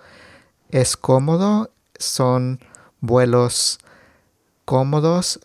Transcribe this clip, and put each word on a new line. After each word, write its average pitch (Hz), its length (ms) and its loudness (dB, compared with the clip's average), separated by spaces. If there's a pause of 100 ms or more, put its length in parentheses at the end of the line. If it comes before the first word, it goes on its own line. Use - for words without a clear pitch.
(680)
es 127 260 0
cómodo? 170 760 0 (260)
¿Son 127 640 -2 (420)
vuelos 123 800 0 (840)
cómodos, 151 800 0